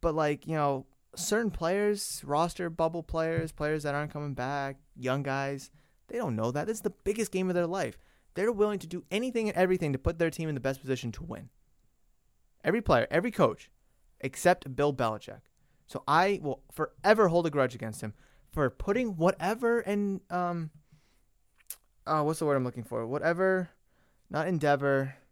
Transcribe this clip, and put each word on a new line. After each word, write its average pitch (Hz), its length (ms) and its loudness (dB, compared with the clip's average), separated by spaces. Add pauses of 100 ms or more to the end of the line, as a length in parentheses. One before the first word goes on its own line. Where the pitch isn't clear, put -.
But, 165 140 0
like, 151 320 0
you 160 80 -2
know, 143 320 0 (280)
certain 214 360 0
players, 202 760 0
roster 165 460 0
bubble 165 320 -2
players, 165 500 -2
players 151 300 -2
that 143 120 -2
aren't 147 180 -4
coming 147 200 -6
back, 135 460 -4 (180)
young 127 260 0
guys, 135 480 -4 (380)
they - 80 -8
don't 175 200 -2
know 110 160 2
that. 147 140 -2
This 220 120 -4
is - 40 -14
the 208 80 0
biggest 214 420 -2
game 185 180 0
of 175 40 0
their 175 120 2
life. 165 320 -4 (360)
They're 208 180 0
willing 208 260 2
to 175 80 -10
do 175 240 -8
anything 226 380 0
and 202 100 -2
everything 180 340 4
to 131 60 0
put 170 200 0
their 165 120 4
team 160 180 -4
in 156 60 -2
the 131 60 -4
best 135 200 -2
position 127 320 -4
to - 120 -12
win. - 260 -12 (1120)
Every 202 160 2
player, 127 300 4
every 185 200 0
coach, 151 400 0 (500)
except 156 540 0
Bill 143 200 2
Belichick. 110 460 -4 (460)
So - 200 -12
I 180 360 4
will 143 200 -6 (100)
forever 202 560 4
hold 170 180 4
a 160 40 0
grudge 131 240 0
against 110 260 -10
him 107 140 -8 (380)
for 139 180 2
putting 214 460 -2
whatever 214 640 2
and, 202 400 -2 (100)
um, 175 400 -4 (1400)
uh, 151 160 0
what's 156 160 0
the 160 80 0
word 143 100 4
I'm 131 80 2
looking 123 200 -6
for? 117 220 -6
Whatever, 170 640 0 (600)
not 151 160 -2
endeavor. 139 680 2 (180)